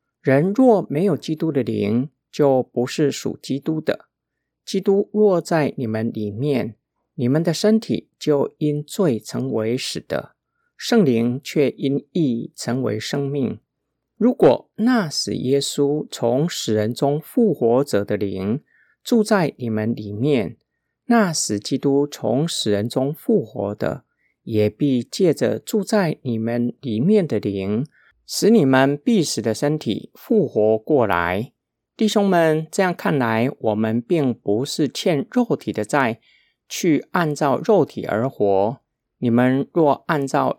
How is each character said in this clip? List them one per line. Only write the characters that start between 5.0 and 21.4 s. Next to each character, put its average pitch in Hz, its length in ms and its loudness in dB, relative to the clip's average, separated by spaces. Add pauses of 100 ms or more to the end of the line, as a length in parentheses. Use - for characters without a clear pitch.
若 202 300 2
在 160 360 0
你 127 100 -4
们 110 260 -2
里 107 160 -6
面， 113 460 -2 (400)
你 123 120 -2
们 147 140 2
的 165 100 0
身 214 280 2
体 - 400 -6
就 143 400 0
因 147 240 -2
罪 143 360 -2
成 127 340 -8
为 113 220 -2
死 - 240 -6
的， - 360 -8 (420)
圣 233 260 2
灵 123 400 0
却 143 280 0
因 139 400 -4
义 127 440 -2
成 127 280 -4
为 110 160 -2
生 143 280 -4
命。 131 320 -4 (560)
如 247 160 2
果 - 440 4
那 220 340 2
使 - 240 -6
耶 127 260 0
稣 143 520 -2
从 123 360 0
死 - 280 -4
人 107 180 0
中 147 260 0
复 220 320 0
活 123 320 2
者 104 220 -2
的 104 100 -4
灵 98 460 -4 (420)
住 226 200 2
在 196 340 0
你 123 100 -6
们 110 280 -2
里 104 180 -10
面， 120 440 -2 (480)
那 214 280 2
使 104 260 -4